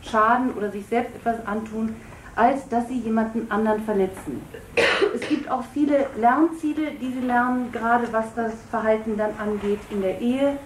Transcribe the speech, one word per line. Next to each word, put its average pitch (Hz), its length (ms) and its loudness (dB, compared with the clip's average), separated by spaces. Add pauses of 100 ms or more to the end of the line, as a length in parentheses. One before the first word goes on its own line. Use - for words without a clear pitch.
schaden 240 520 2
oder 202 180 -4
sich 202 160 -8
selbst 247 280 -2
etwas 233 300 -2
antun, 220 500 -4 (400)
als 269 340 2
dass 240 180 0
sie 254 100 -4
jemanden 220 540 0
anderen 214 320 2
verletzen. 190 580 -2 (720)
Es - 140 -4
gibt - 240 -2
auch 254 120 -2 (100)
viele 285 340 4 (100)
Lernziele, 302 840 2
die 254 120 -4
sie 254 160 -2
lernen, 247 460 2
gerade 233 380 2
was 220 220 -2
das 226 200 -2 (160)
Verhalten 220 480 0
dann 214 200 0
angeht 208 420 -2 (100)
in 202 120 -2
der 190 200 0
Ehe. 277 440 2